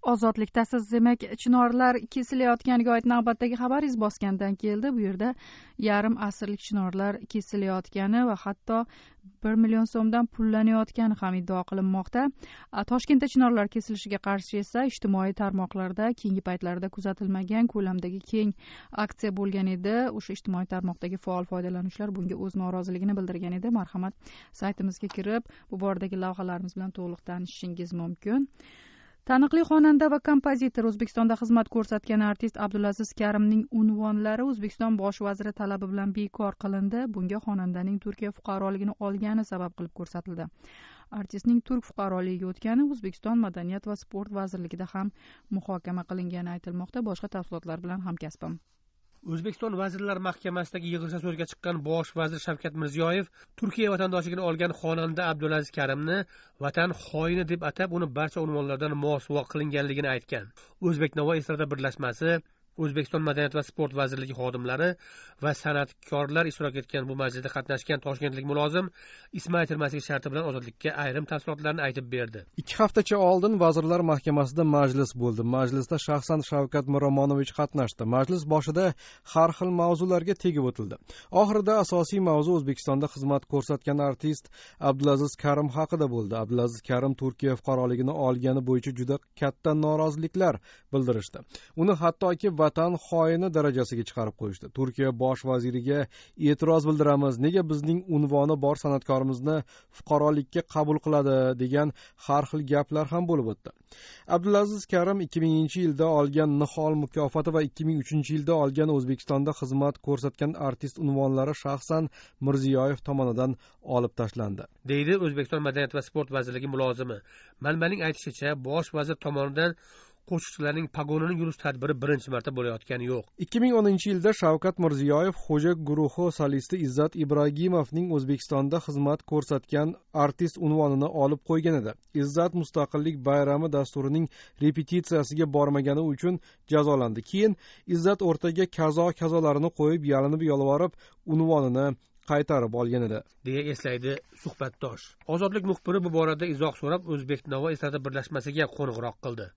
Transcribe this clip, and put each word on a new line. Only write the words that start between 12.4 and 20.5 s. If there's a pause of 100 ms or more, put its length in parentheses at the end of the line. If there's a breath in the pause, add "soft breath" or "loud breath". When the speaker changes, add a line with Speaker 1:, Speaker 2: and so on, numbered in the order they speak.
Speaker 1:
A,
Toshkentda
chinorlar
kesilishiga
qarshi
esa
ijtimoiy
tarmoqlarda
keyingi
paytlarda
kuzatilmagan
ko'lamdagi (100)
keng (540 loud breath)
aksiya
bo'lgan
edi. (160)
O'sha
ijtimoiy